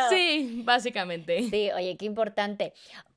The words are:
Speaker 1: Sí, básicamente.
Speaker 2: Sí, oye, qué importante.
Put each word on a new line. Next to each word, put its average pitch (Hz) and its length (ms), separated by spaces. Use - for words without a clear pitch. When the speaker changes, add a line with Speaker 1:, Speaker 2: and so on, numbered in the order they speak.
Speaker 1:
Sí, 302 540
básicamente. 196 840
Speaker 2:
Sí, 202 220
oye, 180 260
qué 202 80
importante. 208 680